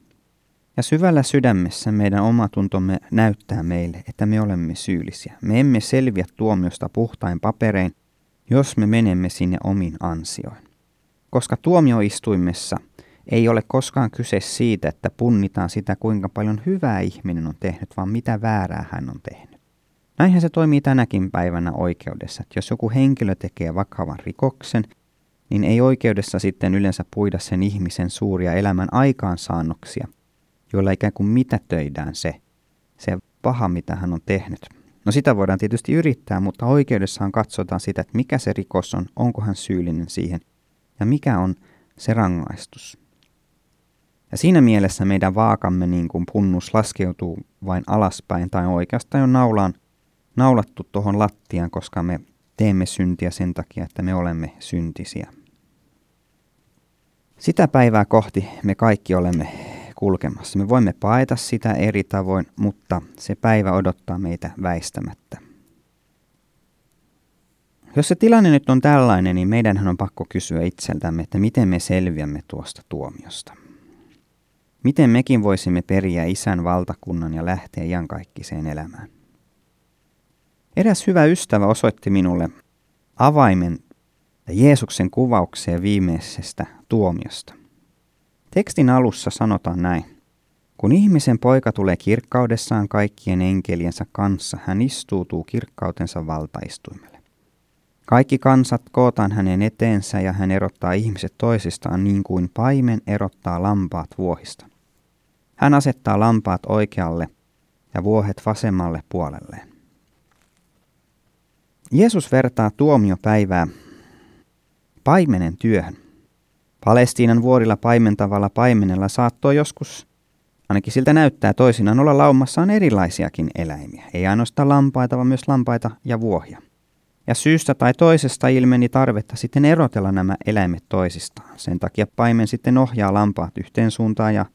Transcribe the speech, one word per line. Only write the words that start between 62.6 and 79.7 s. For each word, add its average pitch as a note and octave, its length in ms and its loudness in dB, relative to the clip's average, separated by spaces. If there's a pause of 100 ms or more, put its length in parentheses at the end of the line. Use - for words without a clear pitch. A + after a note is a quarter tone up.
se - 160 -8
päivä G#2+ 360 0
odottaa F#2 460 -2
meitä F2 340 -8 (100)
väistämättä. - 760 -8 (2500)
Jos D3+ 120 2
se F3+ 80 2
tilanne A3 340 6
nyt C#3+ 200 4
on C3 120 4
tällainen, A#2 540 4
niin F2+ 120 0
meidänhän G#2 400 0
on F2 100 0
pakko - 320 -6
kysyä E2 320 -4
itseltämme, E2+ 600 -4
että - 160 -4
miten A2 280 2
me F2+ 120 0
selviämme D#2+ 680 -2
tuosta - 420 -14
tuomiosta. - 640 -14 (1300)
Miten C3+ 260 4
mekin A#2+ 340 2
voisimme F#2 380 0
periä F#2 440 -2
Isän F#2 380 -2
valtakunnan F2 720 -4
ja E2 120 -6
lähteä F2+ 380 -6
iankaikkiseen E2 840 -8
elämään? D2+ 420 -12 (1700)